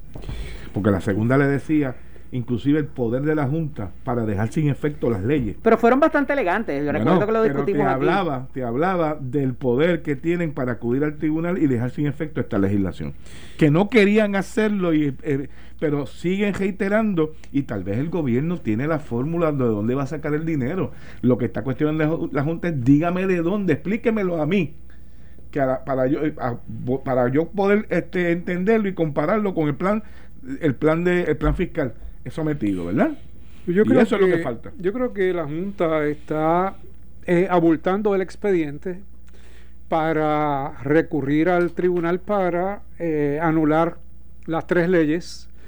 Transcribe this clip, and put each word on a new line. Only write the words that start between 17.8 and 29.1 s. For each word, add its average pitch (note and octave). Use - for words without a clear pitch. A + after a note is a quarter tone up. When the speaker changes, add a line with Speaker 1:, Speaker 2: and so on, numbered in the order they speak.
Speaker 1:
vez G2
el D#3+
gobierno D#3+
tiene A#2
la D#3+
fórmula D#3
de C#3+
dónde A2+
va C#3
a C3+
sacar D3+
el D#3
dinero. D#3+
Lo B2
que B2
está A2+
cuestionando D3+
la, D3
la -
Junta E3
es, C#3+
"Dígame F3
de F3+
dónde, F3+
explíquemelo F#3+
a C#3+
mí, F3
que D3
a C3+
la, C3
para C3
yo, D3
eh, D3+
a, A#2+
para B2+
yo D#3
poder, G3+
este, F3
entenderlo F#3
y F#3
compararlo E3+